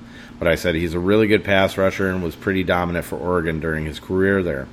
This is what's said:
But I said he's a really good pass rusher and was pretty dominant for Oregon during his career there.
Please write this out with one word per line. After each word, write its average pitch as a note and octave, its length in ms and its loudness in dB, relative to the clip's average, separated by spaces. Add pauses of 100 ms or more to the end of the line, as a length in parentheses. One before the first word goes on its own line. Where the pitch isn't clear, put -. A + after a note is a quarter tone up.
(360)
But E2+ 120 0
I E2 80 4
said E2+ 180 0
he's E2 200 -2
a F2 40 0
really G#2 300 4
good G2+ 160 4
pass F#2+ 320 2
rusher F#2+ 340 0
and F#2 140 -4
was D#2+ 100 -4
pretty F#2+ 300 -2
dominant F2 400 0
for - 120 -8
Oregon E2 440 -2
during D#2 240 -2
his D2 160 -8
career F#2+ 420 2
there. C#2 300 -4